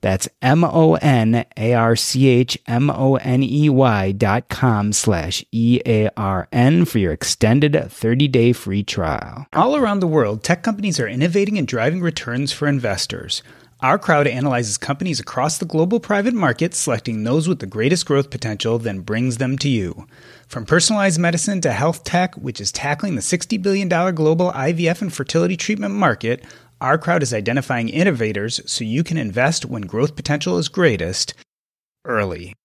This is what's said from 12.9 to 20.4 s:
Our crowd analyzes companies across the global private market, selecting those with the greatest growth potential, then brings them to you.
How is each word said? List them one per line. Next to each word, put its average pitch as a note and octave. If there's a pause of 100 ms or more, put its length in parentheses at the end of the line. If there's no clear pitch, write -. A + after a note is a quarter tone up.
Our D3
crowd D3
analyzes B2
companies D3
across C3+
the -
global E3+
private G#3
market, E3
selecting A2+
those D3+
with F3+
the -
greatest A2
growth C#3
potential, A2+
then G#2
brings A2+
them C3+
to C3+
you. F#2+ (400)